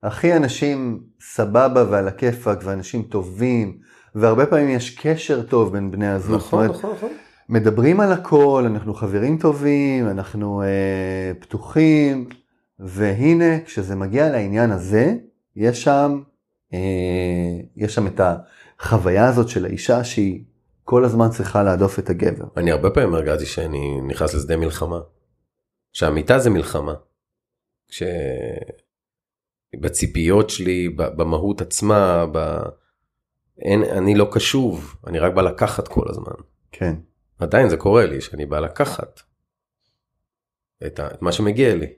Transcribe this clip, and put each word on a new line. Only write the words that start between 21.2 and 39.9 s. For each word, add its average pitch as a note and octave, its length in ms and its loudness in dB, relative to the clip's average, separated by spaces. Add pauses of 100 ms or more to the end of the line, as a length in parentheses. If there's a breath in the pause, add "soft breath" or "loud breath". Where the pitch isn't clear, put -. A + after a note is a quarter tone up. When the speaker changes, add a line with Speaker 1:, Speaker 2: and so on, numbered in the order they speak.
Speaker 1:
צריכה G#2 320 -2
להדוף F#2+ 360 2
את F#2+ 120 -6
הגבר. F2 340 -2 (120)
Speaker 2:
אני F2 140 0
הרבה E2 200 2
פעמים G#2+ 240 2
הרגעתי D2+ 320 -2
שאני C#2+ 540 -6
נכנס C#2 340 -4
לשדה D2+ 220 -2
מלחמה, E2 440 -4 (920)
שהמיטה D#2+ 460 2
זה A#2+ 120 4
מלחמה, D2+ 440 -2 (920)
כש-, - 140 -12 (1800)
בציפיות F2 680 0
שלי, F2+ 380 -2
ב-, D2+ 140 -6 (140)
במהות E2 440 -2
עצמה, F#2 720 2
ב-, D#2 300 -4 (960)
אין, G#2 240 2
אני G2 320 2
לא G2+ 180 4
קשוב, G#2+ 640 -2 (100)
אני E2 120 -6
רק F2+ 160 2
בא F#2+ 80 2
לקחת - 460 -2
כל - 200 -2
הזמן. - 260 -10 (380)
Speaker 1:
כן. E2+ 220 -4 (440)
Speaker 2:
עדיין G2+ 300 2
זה E2 80 0
קורה G2+ 300 4
לי, C#2 140 -6
שאני D2 260 -10
בא C#2+ 120 -4
לקחת - 640 -6 (1700)